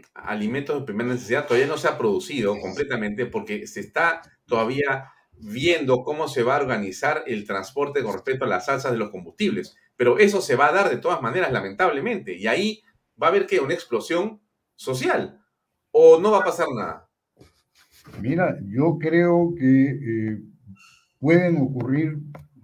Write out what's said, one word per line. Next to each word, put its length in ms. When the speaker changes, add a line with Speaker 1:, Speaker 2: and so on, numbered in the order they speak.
Speaker 1:
alimentos 640
de 60
primera 240
necesidad 380
todavía 220
no 100
se 100
ha 80
producido 640
completamente 640
porque 420
se 140
está 400
todavía 600
viendo 600
cómo 260
se 140
va 140
a 40
organizar 680
el 200
transporte 560
con 100
respecto 320
a 40
las 200
alzas 240
de 60
los 100
combustibles. 680
Pero 220
eso 240
se 140
va 120
a 40
dar 180
de 80
todas 240
maneras, 300
lamentablemente. 840
Y 100
ahí 340
va 80
a 20
haber, 160
¿qué? 140
Una 120
explosión 680
social. 680
¿O 300
no 120
va 80
a 40
pasar 220
nada? 320
Speaker 2:
Mira, 460
yo 320
creo 580
que, 360
eh, 500
pueden 380
ocurrir 600